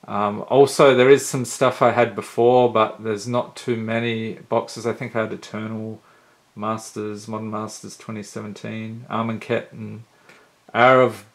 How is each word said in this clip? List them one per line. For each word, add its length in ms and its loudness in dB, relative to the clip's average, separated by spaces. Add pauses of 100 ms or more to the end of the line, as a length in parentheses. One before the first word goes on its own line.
Um, 400 -4
also, 480 6
there 140 6
is 180 6
some 160 -4
stuff 380 0
I 100 4
had 240 0
before, 560 4
but 320 0
there's 240 -6
not 280 -4
too 200 -6
many 600 -4
boxes. 520 -6
I 60 -2
think 220 -10
I 60 0
had 120 -4
Eternal 680 -10 (540)
Masters, 720 -8
Modern 240 -8
Masters 460 -12
twenty 260 -12
seventeen, 840 -12
Armenket 640 -4
and 300 -14 (680)
Hour 280 6
of 340 0